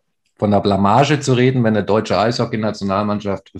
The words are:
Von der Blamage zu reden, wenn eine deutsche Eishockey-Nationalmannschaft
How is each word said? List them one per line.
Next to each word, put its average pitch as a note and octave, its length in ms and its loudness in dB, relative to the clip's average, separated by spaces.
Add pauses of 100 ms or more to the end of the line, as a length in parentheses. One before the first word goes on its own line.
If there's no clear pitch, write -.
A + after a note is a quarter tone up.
(380)
Von G#2 120 0
der G2+ 100 4
Blamage G#2 600 2
zu C3 140 0
reden, B2+ 280 2
wenn A2 140 2
eine G2 100 -2
deutsche G2+ 320 0
Eishockey-Nationalmannschaft G#2 1400 -4